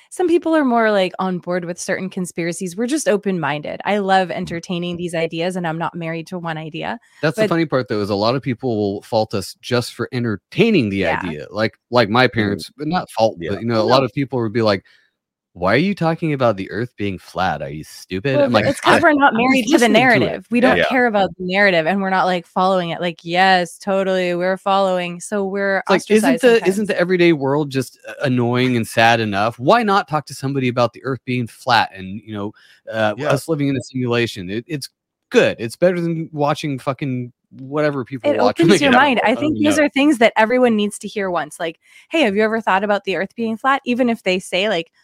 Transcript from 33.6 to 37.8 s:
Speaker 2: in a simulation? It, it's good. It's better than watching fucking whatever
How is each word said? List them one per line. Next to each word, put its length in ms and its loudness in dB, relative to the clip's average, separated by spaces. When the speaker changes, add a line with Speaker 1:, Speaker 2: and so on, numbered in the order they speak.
Speaker 2:
in 100 -2
a 40 -6
simulation? 680 -4
It, 180 -6
it's 220 -10
good. 280 4
It's 180 -8
better 240 2
than 320 -4
watching 460 -2
fucking 540 -6
whatever 540 -4